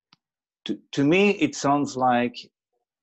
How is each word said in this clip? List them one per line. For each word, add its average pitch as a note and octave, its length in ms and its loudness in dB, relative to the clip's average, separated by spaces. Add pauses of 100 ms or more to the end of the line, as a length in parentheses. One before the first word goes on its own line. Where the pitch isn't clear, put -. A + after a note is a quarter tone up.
(640)
To, - 120 -6 (140)
to C#3 120 -2
me, F#3+ 280 4
it D#3+ 240 -2
sounds C#3 400 -2
like B2 400 0 (680)